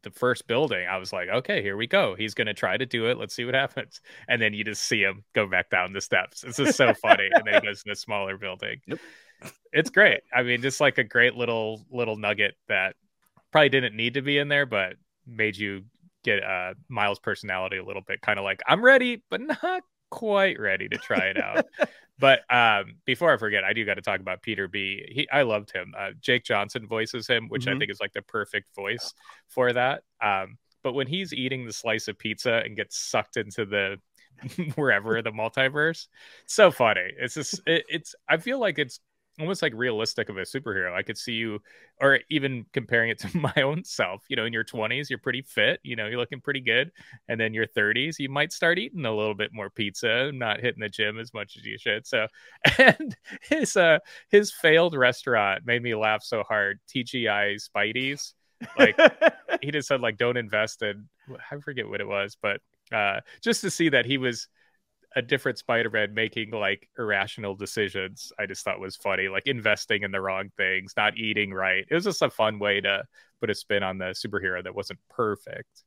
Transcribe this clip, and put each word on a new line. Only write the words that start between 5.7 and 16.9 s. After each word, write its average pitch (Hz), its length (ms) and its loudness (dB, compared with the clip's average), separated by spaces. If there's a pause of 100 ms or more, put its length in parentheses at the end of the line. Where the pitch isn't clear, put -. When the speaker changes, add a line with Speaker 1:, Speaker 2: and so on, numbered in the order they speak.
Speaker 1:
down 92 240 0
the 98 80 -4
steps. - 420 -2
It's 123 140 -8
just 143 180 4
so 127 180 8
funny. - 380 4
And 110 140 4
then 104 160 0
he 107 40 -6
goes 101 160 -6
to 104 80 -10
the 101 60 -6
smaller 98 400 -6
building. 101 500 -10
Speaker 2:
Yep. - 120 -8 (760)
Speaker 1:
It's 165 180 2
great. 185 300 6 (120)
I 127 100 2
mean, 123 180 0
just, 131 200 -2
like, 139 180 4
a 127 60 2
great 120 300 4
little, 113 560 -4
little 117 260 -4
nugget 104 400 0 (120)
that 95 280 0 (540)
probably 151 200 6
didn't 123 260 0
need 117 180 -2
to 135 80 -2
be 143 160 0
in 143 100 -2
there, 143 180 2
but 98 300 -2 (300)
made 110 300 -2
you 98 300 -6 (360)
get, 104 220 2
uh, 92 300 -4 (140)
Miles' 104 300 0